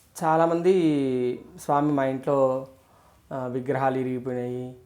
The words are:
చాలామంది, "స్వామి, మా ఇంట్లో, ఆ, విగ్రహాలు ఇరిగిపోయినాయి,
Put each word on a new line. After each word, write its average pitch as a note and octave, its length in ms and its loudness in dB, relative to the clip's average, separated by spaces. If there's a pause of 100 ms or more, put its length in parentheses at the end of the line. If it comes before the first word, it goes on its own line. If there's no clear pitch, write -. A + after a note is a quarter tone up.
(240)
చాలామంది, D#3+ 1200 2 (160)
"స్వామి, D3 320 2
మా C#3 120 2
ఇంట్లో, C3 640 0 (680)
ఆ, C3 140 -6
విగ్రహాలు C3 520 -2
ఇరిగిపోయినాయి, B2+ 880 -6